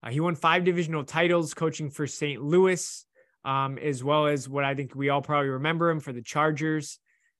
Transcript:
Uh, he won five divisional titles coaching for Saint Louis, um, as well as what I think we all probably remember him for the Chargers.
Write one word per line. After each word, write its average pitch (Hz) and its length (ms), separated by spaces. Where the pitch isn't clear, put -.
Uh, 117 80
he 135 80
won 170 160
five 170 300
divisional 165 400
titles 170 500
coaching 156 360
for 143 180
Saint 139 340
Louis, 180 640
um, 135 340
as 135 240
well 147 240
as 143 220
what 139 160
I 139 100
think 135 200
we 139 160
all 139 100
probably 143 300
remember 160 400
him 160 100
for 139 120
the 120 100
Chargers. 156 760